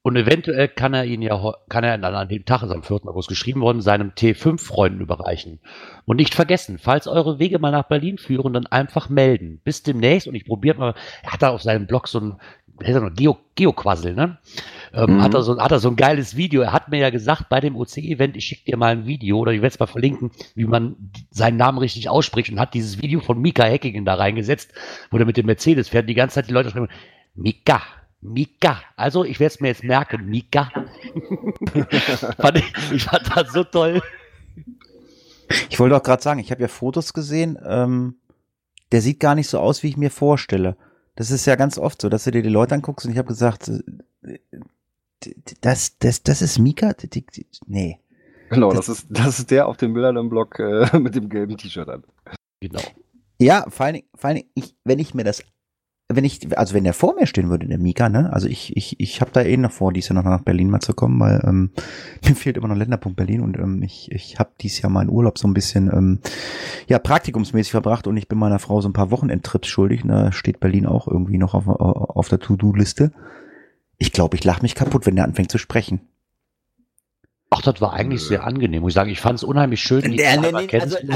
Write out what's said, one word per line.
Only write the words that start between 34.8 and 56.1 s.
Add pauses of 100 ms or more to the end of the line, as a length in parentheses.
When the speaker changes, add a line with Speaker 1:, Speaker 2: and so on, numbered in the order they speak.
Speaker 3:
Ich
wollte
auch
grad
sagen,
ich
hab
ja
Fotos
gesehen,
ähm, (760)
der
sieht
gar
nicht
so
aus,
wie
ich
mir
vorstelle. (400)
Das
ist
ja
ganz
oft
so,
dass
du
dir
die
Leute
anguckst
und
ich
hab
gesagt,
äh, (440)
d-, (840)
d-,
das,
das,
das
ist
Mika?
D-,
d-, (140)
d-, (200)
nee. (500)
Speaker 2:
Genau,
Speaker 3:
Das
Speaker 2:
das
ist,
das
ist
der
auf
den
Bildern
im
Blog,
äh,
<laughs>
mit
dem
gelben
T-Shirt
an. (560)
Speaker 1:
Genau. (580)
Speaker 3:
Ja,
vor
allen
Dingen,
vor
allen
Dingen,
ich,
wenn
ich
mir
das, (680)